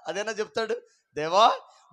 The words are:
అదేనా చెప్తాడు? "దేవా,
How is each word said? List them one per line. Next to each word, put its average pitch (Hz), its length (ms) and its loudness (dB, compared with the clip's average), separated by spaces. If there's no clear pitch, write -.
అదేనా 202 240 -6
చెప్తాడు? 214 500 -6
"దేవా, 175 440 4